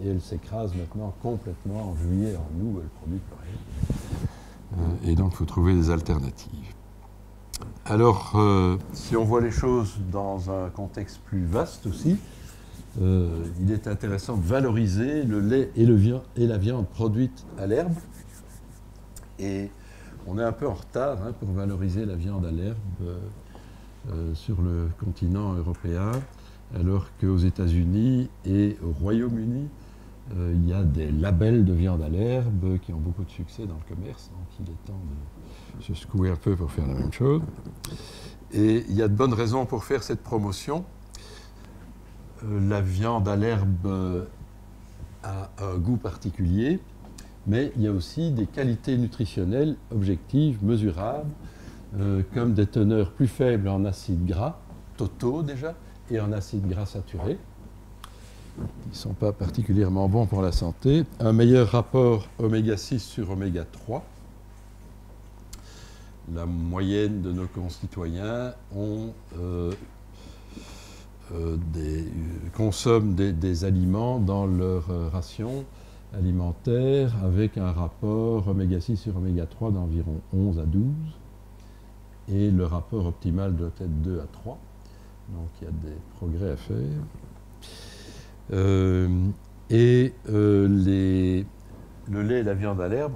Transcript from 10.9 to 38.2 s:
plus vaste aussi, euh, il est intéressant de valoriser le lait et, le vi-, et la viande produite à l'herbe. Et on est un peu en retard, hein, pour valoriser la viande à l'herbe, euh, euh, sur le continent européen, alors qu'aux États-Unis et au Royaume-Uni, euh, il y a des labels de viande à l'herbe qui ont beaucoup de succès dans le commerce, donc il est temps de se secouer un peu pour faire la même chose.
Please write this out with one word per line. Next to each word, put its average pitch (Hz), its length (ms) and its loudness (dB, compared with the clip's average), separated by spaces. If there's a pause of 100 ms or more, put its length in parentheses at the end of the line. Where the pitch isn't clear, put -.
plus 95 200 -2
vaste 113 420 -2
aussi, 160 320 2 (800)
euh, 90 440 2 (160)
il 95 120 2
est 107 140 -2
intéressant 104 500 -4
de 95 60 0
valoriser 117 800 2
le 104 180 2
lait 123 360 2
et, 117 100 8
le 117 80 10
vi-, 117 260 6 (160)
et 120 100 4
la 110 120 2
viande 107 280 0
produite 113 600 0 (120)
à 98 80 -4
l'herbe. 160 280 2 (1400)
Et 98 320 -4 (560)
on 95 120 -4
est 117 60 0
un 113 80 2
peu 143 140 -4
en 117 80 -2
retard, 127 480 -4
hein, 120 160 -6
pour 101 120 -4
valoriser 98 540 -2
la 95 120 -4
viande 92 280 -2
à 85 60 -4
l'herbe, 92 260 -4 (260)
euh, 87 160 -6 (920)
euh, 82 240 -4
sur 87 280 -2
le 85 260 0 (100)
continent 95 560 -2
européen, 87 580 -2 (640)
alors 90 320 2 (140)
qu'aux 95 180 4
États-Unis 92 880 4 (160)
et 101 380 4
au 85 100 -2
Royaume-Uni, 117 760 0 (680)
euh, 87 180 0
il 85 140 4
y 87 40 2
a 98 100 2
des 78 280 2
labels 87 540 6
de 90 80 6
viande 87 300 2
à 78 60 -2
l'herbe 98 720 2
qui 87 140 -8
ont 82 60 -6
beaucoup 85 260 -4
de 80 60 -10
succès - 360 -10
dans 87 80 -8
le 78 200 -12
commerce, 92 360 -12
donc 90 160 -12 (140)
il 87 120 -10
est 80 140 -14
temps 95 140 -10 (800)
de - 40 -12
se 98 120 -6
secouer 92 360 0
un 85 60 0
peu 95 200 2
pour 85 140 -2
faire 73 160 -2
la 67 80 -2
même 64 180 -2
chose. 143 300 2 (1080)